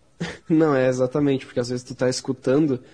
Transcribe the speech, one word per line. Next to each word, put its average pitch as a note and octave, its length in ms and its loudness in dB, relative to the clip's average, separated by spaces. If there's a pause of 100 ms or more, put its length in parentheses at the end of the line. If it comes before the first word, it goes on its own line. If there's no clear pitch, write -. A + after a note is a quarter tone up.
(200)
<laughs> - 300 -12
Não, D#3 260 4
é B2+ 120 2
exatamente, C3 580 0
porque - 140 -6
às A#2+ 100 -6
vezes B2 140 -6
tu - 100 -16
tá B2+ 160 -2
escutando, C3 720 0 (120)